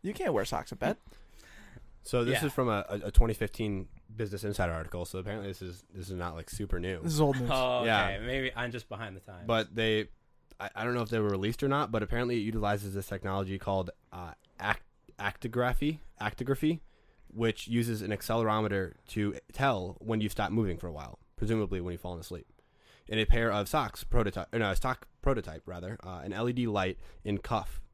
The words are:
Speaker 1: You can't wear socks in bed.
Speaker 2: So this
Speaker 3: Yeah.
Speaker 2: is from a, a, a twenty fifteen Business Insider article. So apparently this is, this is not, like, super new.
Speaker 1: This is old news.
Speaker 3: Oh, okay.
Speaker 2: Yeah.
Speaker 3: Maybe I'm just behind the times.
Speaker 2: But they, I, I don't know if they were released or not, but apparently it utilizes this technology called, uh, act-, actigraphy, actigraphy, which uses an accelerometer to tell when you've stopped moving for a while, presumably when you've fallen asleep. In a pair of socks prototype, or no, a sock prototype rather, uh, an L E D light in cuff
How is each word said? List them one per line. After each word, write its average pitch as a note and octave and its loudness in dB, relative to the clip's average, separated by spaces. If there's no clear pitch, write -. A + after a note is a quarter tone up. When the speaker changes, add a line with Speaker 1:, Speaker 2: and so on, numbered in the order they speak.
Speaker 1:
You G3 -6
can't F#4 0
wear G3+ 2
socks - -4
in - -12
bed. E3+ 0
Speaker 2:
So A#2+ 2
this A#2+ 4
Speaker 3:
Yeah. D3+ 2
Speaker 2:
is C3+ -2
from B2+ 2
a, G2+ 2
a, G2+ -4
a G#2 -4
twenty A2+ 10
fifteen G2+ -2
Business G#2 -4
Insider G2 0
article. E2 -6
So - -10
apparently G2+ -6
this F#2+ -8
is, F2+ -12
this F#2 -12
is F#2+ -6
not, F2 -6
like, E2 -12
super G2 -2
new. F2+ -2
Speaker 1:
This E3 -2
is D3+ 4
old C#3 4
news. A#2+ -2
Speaker 3:
Oh, B2+ 2
okay. A#2 2
Speaker 2:
Yeah. G2 4
Speaker 3:
Maybe C3 -2
I'm A#2+ -4
just A#2 -8
behind G#2 -10
the F#2 -12
times. F2+ -16
Speaker 2:
But A2 2
they, A2 2
I, G2+ -6
I G2+ -4
don't A#2+ 0
know B2 2
if A2 -2
they A2+ 0
were G#2 4
released G2+ 0
or C#3+ 2
not, C#3 2
but A2 0
apparently A#2+ 0
it A2 2
utilizes G#2 0
this G2 -4
technology G2 -2
called, F#2+ 0
uh, F2 -12
act-, G#2 0
actigraphy, B2 0
actigraphy, C3+ 0
which A2+ 0
uses A2+ 0
an G2 -2
accelerometer G#2+ 2
to G#2 0
tell G2 0
when A2 0
you've G#2 0
stopped G2+ -2
moving G2+ 0
for F#2 -8
a D#2+ -8
while, D2+ -12
presumably G#2 0
when F2+ -4
you've E2 -10
fallen F2+ -8
asleep. E2 -12
In G#2+ 0
a A2 4
pair A#2 8
of G2+ 2
socks C3+ 0
prototype, G2+ 2
or A#2 2
no, G#2+ 4
a F#2 2
sock - 0
prototype F#2+ 0
rather, F#2 -8
uh, F2+ -10
an G2 -6
L A2+ 0
E B2 0
D A#2+ 2
light G2 2
in G2+ -2
cuff - -2